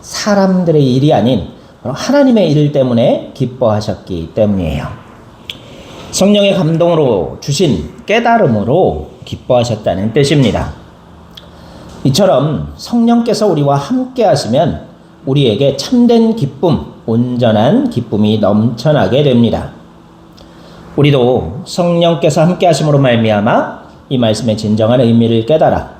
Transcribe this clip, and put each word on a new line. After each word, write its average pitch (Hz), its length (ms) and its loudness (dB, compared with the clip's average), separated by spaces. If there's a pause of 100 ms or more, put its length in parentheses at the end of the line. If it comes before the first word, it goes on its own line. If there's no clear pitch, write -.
사람들의 180 920 0
일이 143 180 2
아닌 107 360 0 (340)
바로 123 120 -8
하나님의 247 580 2
일 147 200 2
때문에 131 640 0
기뻐하셨기 104 1000 -4
때문이에요. 95 520 -2 (1300)
성령의 202 420 2
감동으로 156 840 0
주신 139 500 -2 (160)
깨달음으로 147 1040 0 (140)
기뻐하셨다는 113 880 -2
뜻입니다. 139 600 0 (1300)
이처럼 139 720 0
성령께서 233 720 0
우리와 143 280 2
함께 254 480 -4
하시면 135 600 0 (400)
우리에게 139 500 2
참된 233 600 2
기쁨, - 500 -2 (180)
온전한 123 880 0
기쁨이 107 480 -2
넘쳐나게 113 880 0
됩니다. 117 480 0 (1200)
우리도 123 680 0
성령께서 170 800 0
함께 180 240 2
하심으로 151 320 2
말미암아 117 880 0 (220)
이 135 100 -4
말씀의 110 380 0
진정한 110 440 0
의미를 117 440 2
깨달아 139 560 0